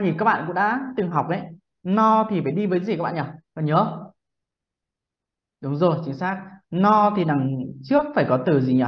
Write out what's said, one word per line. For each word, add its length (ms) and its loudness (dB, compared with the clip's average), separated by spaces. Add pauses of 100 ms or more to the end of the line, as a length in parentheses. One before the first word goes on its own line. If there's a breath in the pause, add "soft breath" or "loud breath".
thì 180 0
các 60 0
bạn 220 2
cũng 80 -6
đã 260 0 (160)
từng 140 -2
học 180 -2
đấy. 140 -4 (400)
No 480 2
thì 140 -2
phải 80 -2
đi 140 -2
với 180 -2
gì 120 -4
các 60 -4
bạn 120 -4
nhỉ? 80 -4 (320)
Còn 100 -6
nhớ? 400 0 (1600)
Đúng 160 -4
rồi, 280 2
chính 100 -6
xác. 360 -6 (200)
No 460 4
thì 80 2
đằng 340 0 (240)
trước 200 2 (120)
phải 140 2
có 180 2
từ 140 4
gì 140 2
nhỉ? 140 4